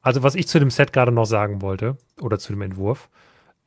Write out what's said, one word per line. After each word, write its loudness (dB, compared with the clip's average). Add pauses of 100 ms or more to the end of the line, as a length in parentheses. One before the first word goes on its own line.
Also 0
was 2
ich -2
zu 2
dem 4
Set 2
gerade 4
noch 2
sagen -2
wollte, -4 (220)
oder -2
zu -10
dem -6
Entwurf, -6 (560)